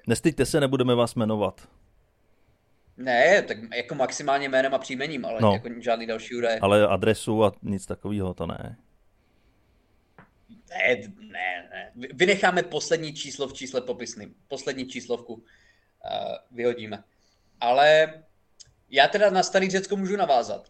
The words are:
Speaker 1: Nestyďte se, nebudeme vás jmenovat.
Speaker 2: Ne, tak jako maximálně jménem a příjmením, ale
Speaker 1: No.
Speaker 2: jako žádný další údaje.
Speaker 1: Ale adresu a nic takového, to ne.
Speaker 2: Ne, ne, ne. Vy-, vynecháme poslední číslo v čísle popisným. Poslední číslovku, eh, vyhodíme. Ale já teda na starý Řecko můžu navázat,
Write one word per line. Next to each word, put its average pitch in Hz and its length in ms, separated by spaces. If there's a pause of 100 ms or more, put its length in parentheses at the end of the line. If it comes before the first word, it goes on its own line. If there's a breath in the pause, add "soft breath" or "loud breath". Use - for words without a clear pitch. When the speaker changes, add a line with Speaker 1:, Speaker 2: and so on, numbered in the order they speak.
Speaker 1:
Nestyďte 131 380
se, 120 140
nebudeme 127 360
vás 120 200
jmenovat. 107 520 (1300)
Speaker 2:
Ne, 131 440
tak 104 160 (180)
jako 120 200
maximálně 139 540
jménem 135 240
a 135 40
příjmením, 135 480
ale 113 160
Speaker 1:
No. 104 120
Speaker 2:
jako 113 160 (100)
žádný 117 280
další 113 280
údaje. 117 240
Speaker 1:
Ale 104 280
adresu 107 560
a 101 80 (100)
nic 98 240
takového, 98 480
to 85 120
ne. - 320 (1900)
Speaker 2:
Ne, - 260 (240)
ne, 90 520
ne. 98 240
Vy-, 120 180
vynecháme 180 500
poslední 156 500
číslo 139 340
v 135 60
čísle 131 280
popisným. 113 540 (120)
Poslední 131 400
číslovku, 117 560 (640 soft breath)
eh, - 320 (140)
vyhodíme. 120 520 (560)
Ale 151 640 (680)
já 135 160
teda 202 220
na 190 140
starý 190 260
Řecko 190 280
můžu 190 200
navázat, 120 520